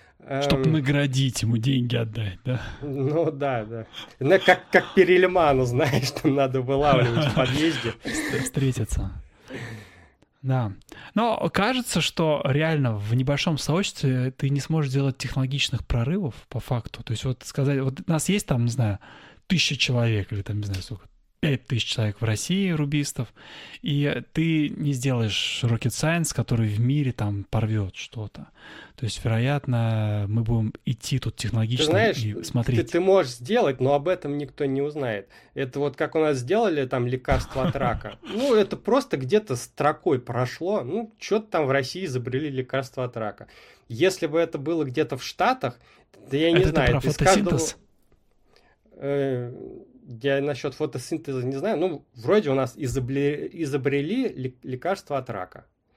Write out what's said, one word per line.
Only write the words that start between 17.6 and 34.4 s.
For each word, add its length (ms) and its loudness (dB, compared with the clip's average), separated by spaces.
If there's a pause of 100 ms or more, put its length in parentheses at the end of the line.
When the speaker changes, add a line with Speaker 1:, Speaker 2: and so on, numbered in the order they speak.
Speaker 1:
вот 240 -2
у 60 0
нас 180 2
есть 160 0
там, 200 2
не 60 2
знаю, 280 0 (480)
тысяча 280 2
человек 560 0
или 120 -4
там, 160 -6
не 80 -4
знаю, 160 -4
сколько, 240 -14 (340)
пять 260 0
тысяч 160 0 (100)
человек 280 0
в 20 0
России, 480 0
рубистов, 600 -2 (520)
и 400 0 (100)
ты 360 2
не 240 -2
сделаешь 720 0
rocket 280 0
science, 420 0
который 340 0
в 120 0
мире 320 2
там 320 -4
порвёт 520 -2
что-то. 520 -12 (480)
То 100 -8
есть, 180 -6
вероятно, 1040 0
мы 140 2
будем 320 0 (120)
идти 340 -2
тут 160 -6
технологично 500 0
Speaker 2:
Ты 60 2
знаешь, 260 4
Speaker 1:
и 160 -2
Speaker 2:
ты, 120 -8
Speaker 1:
смотреть. 460 0
Speaker 2:
ты 80 2
можешь 340 4
сделать, 460 0
но 140 4
об 140 0
этом 320 -2
никто 260 -6